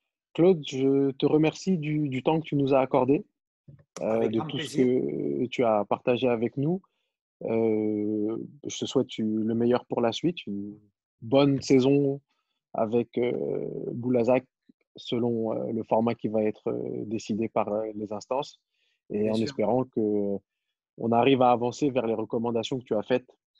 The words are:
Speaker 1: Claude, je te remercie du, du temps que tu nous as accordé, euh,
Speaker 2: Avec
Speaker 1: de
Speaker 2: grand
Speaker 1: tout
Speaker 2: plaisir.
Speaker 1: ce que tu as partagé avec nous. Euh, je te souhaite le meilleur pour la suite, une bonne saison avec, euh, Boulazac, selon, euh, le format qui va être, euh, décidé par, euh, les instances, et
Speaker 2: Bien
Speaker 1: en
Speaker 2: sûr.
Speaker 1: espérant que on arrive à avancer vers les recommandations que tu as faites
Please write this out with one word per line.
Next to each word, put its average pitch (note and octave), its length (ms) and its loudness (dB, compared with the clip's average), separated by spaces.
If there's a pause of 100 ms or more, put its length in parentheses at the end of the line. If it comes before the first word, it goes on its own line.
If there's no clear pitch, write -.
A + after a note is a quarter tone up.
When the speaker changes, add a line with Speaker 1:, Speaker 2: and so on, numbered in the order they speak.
(340)
Speaker 1:
Claude, E3 340 4
je C#3 440 2
te C#3 140 -2
remercie D#3 520 2
du, D3+ 320 -2
du C3 140 -4
temps D#3+ 180 2
que D#3+ 40 -10
tu - 100 -4
nous C#3 180 2
as C3+ 60 6
accordé, C3+ 460 2 (760)
euh, A2 160 0
Speaker 2:
Avec A2+ 140 0
Speaker 1:
de A2 80 0
Speaker 2:
grand - 80 -4
Speaker 1:
tout D3 100 -8
Speaker 2:
plaisir. C3+ 280 0
Speaker 1:
ce C#3 580 -2
que - 40 -2
tu B2+ 160 -2
as G#2+ 220 2
partagé B2 420 0
avec A#2 300 -2
nous. E3 240 -2 (640)
Euh, G#2+ 920 0 (280)
je A2 120 -10
te B2+ 80 -4
souhaite B2 320 -2
le A2 360 -2
meilleur A#2+ 320 0
pour B2 160 -4
la A#2 100 2
suite, E3+ 340 -4
une G#2 320 -8 (440)
bonne C3+ 400 4
saison C#3 600 4 (520)
avec, A2+ 440 0
euh, C3 500 -2 (240)
Boulazac, B2 540 2 (500)
selon, A#2 580 -2
euh, B2 180 -4
le A2+ 120 -4
format A#2 320 2
qui - 140 -6
va G#2+ 140 0
être, G#2+ 280 -2
euh, B2 340 -6
décidé G#2+ 440 -4
par, G#2+ 180 -2
euh, A2 280 -4
les G#2 180 -8
instances, B2+ 460 -8 (500)
et G#2 140 -2
Speaker 2:
Bien G#2+ 80 0
Speaker 1:
en A2 40 -2
Speaker 2:
sûr. A2+ 80 0
Speaker 1:
espérant A#2 400 0
que G#2 540 -2 (600)
on A#2 140 -2
arrive B2 300 4
à B2 100 6
avancer B2 380 0
vers A#2+ 180 -2
les A2+ 60 0
recommandations A#2 640 -4
que - 60 -14
tu A#2 100 -2
as G#2 80 0
faites B2+ 260 -2 (300)